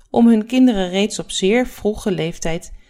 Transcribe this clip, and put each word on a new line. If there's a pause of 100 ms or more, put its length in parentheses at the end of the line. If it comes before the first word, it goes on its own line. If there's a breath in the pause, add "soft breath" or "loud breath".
om
hun
kinderen
reeds
op
zeer
vroege
leeftijd (180)